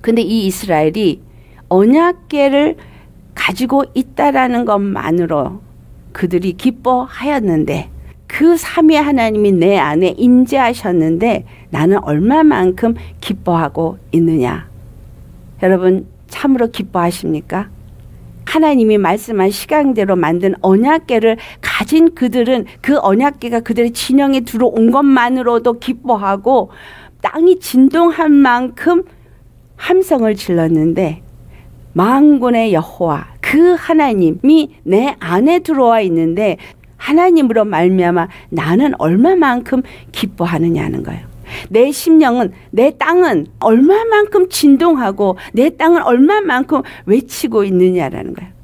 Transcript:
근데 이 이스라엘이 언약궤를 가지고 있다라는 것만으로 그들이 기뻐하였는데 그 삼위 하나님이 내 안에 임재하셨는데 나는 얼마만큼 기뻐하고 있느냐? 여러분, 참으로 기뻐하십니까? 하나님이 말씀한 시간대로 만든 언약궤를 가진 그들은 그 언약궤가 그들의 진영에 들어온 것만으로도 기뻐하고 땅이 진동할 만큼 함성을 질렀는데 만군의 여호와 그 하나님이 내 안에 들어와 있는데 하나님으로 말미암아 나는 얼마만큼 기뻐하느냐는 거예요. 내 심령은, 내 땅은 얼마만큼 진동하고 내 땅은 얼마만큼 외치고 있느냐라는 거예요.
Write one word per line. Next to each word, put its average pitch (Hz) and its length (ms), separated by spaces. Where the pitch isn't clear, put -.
근데 226 220
이 202 240
이스라엘이 175 720
언약궤를 285 1080
가지고 254 580
있다라는 254 720
것만으로 175 960
그들이 180 420
기뻐하였는데 247 1400
그 330 300
삼위 311 380
하나님이 226 580
내 185 240
안에 156 400
임재하셨는데 233 1300
나는 170 340
얼마만큼 233 920
기뻐하고 165 760
있느냐? 160 580
여러분, 185 420
참으로 247 420
기뻐하십니까? 175 1000
하나님이 262 520
말씀한 202 540
시간대로 220 640
만든 175 460
언약궤를 226 760
가진 320 520
그들은 247 520
그 285 180
언약궤가 233 640
그들의 233 300
진영에 269 500
들어온 233 500
것만으로도 240 880
기뻐하고 220 920
땅이 359 380
진동할 320 680
만큼 277 720
함성을 269 600
질렀는데 165 840
만군의 240 800
여호와 160 540
그 339 320
하나님이 285 1120
내 214 360
안에 247 400
들어와 247 420
있는데 170 560
하나님으로 294 680
말미암아 175 600
나는 180 500
얼마만큼 254 840
기뻐하느냐는 170 920
거예요. 165 180
내 240 220
심령은, 254 600
내 240 260
땅은 302 520
얼마만큼 403 880
진동하고 247 880
내 285 220
땅은 330 280
얼마만큼 277 800
외치고 226 580
있느냐라는 180 720
거예요. - 180